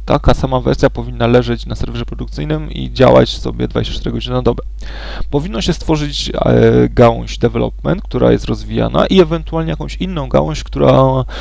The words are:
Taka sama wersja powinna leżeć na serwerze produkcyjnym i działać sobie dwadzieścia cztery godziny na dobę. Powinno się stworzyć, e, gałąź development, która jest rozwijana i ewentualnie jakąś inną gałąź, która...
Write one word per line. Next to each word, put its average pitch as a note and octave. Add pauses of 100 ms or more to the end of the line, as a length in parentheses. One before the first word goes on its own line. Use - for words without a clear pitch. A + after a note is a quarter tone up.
Taka -
sama C3
wersja C3+
powinna A#2+
leżeć A#2+
na A#2
serwerze A#2
produkcyjnym D3+
i B2+
działać B2+
sobie A#2
dwadzieścia -
cztery A#2
godziny A#2
na B2
dobę. A#2 (680)
Powinno F#3
się E3+
stworzyć, D3
e, A#2+
gałąź A#2
development, A#2+
która B2
jest A#2
rozwijana A2+
i F#3+
ewentualnie E3
jakąś D3+
inną E3+
gałąź, D3
która... C3 (160)